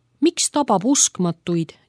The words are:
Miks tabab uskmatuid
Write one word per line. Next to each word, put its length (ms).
Miks 300
tabab 340
uskmatuid 880